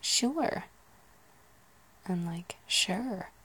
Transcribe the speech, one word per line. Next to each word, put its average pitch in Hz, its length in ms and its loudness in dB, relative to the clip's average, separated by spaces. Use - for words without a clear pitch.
sure, 262 640 2
and, 175 200 0
like, 170 300 -6
sure. 202 640 0